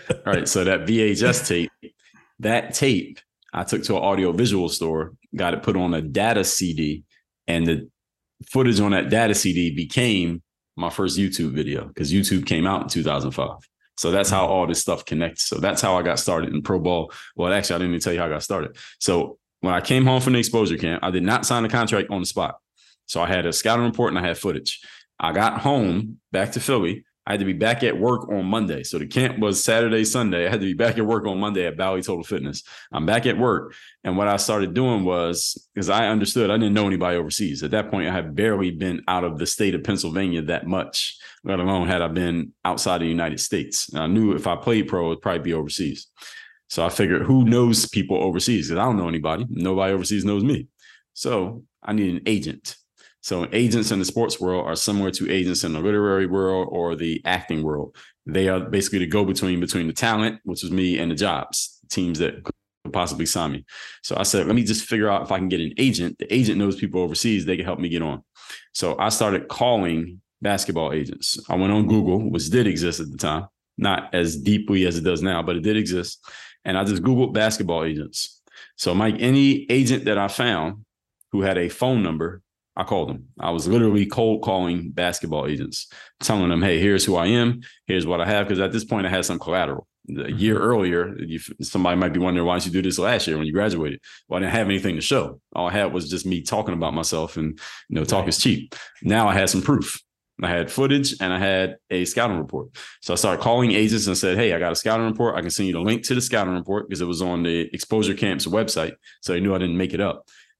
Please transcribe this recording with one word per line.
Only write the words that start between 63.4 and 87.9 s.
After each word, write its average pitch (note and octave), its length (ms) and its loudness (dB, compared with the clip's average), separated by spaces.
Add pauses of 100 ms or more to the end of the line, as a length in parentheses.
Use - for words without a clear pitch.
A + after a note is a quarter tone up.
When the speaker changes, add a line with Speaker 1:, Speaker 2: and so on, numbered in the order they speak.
Speaker 1:
me. C#2 120 -8 (380)
So - 140 -4
I F#2+ 60 0
said, G2 240 2
"Let G#2 80 4
me A#2+ 80 4
just - 220 -2
figure G#2+ 260 0
out G2 120 0
if - 100 -4
I F#2+ 60 0
can F#2 100 0
get F2+ 120 0
an E2 180 -4
agent. F2 400 0
The - 140 -6
agent A2 260 2
knows G2 180 2
people F2+ 260 -2
overseas. F2 420 0
They F2+ 120 0
can E2+ 80 -4
help F2+ 160 -4
me E2+ 80 -2
get E2 140 -2
on." D2 200 -4 (500)
So E2+ 260 -2
I G2+ 100 2
started G#2+ 400 0
calling F2+ 720 0 (200)
basketball F2+ 520 -2
agents. - 460 -4 (120)
I F2 60 2
went F#2+ 160 4
on G#2 160 4
Google, G#2+ 420 4
which D2+ 200 -2
did A2+ 180 4
exist E2+ 320 0
at D3+ 100 -6
the B2+ 80 -14
time, D#2+ 280 -2 (300)
not - 380 -2
as F2 220 2
deeply G2+ 500 2
as F2 100 0
it E2 80 -4
does E2+ 180 0
now, F2 200 0
but F2 140 -2
it E2 80 -4
did G#2+ 120 2
exist. F2+ 480 -4 (400)
And F#2+ 140 0
I G2 60 2
just G2 180 0
Googled B2+ 320 2
basketball G#2+ 500 2
agents. - 560 -6 (360)
So F2+ 180 0
Mike, G#2+ 240 4
any C3+ 520 4
agent B2+ 340 4
that G#2 140 2
I G2+ 100 0
found G#2 560 -2 (480)
who G2 100 2
had F#2+ 160 2
a F2 100 0
phone B2 340 2
number, E2+ 400 -2 (340)
I F2+ 80 -2
called E2 240 0
them. C2 160 -8 (160)
I E2+ 100 -2
was E2 160 -2
literally G#2 400 4
cold A2 360 2
calling F2 500 0
basketball E2 560 -2
agents, C#2 400 -6 (320)
telling G2 280 2
them, F2 140 4
"Hey, F2+ 160 4
here's G2 260 4
who F#2+ 120 2
I E2+ 100 2
am. A#2+ 340 2 (280)
Here's F2+ 180 0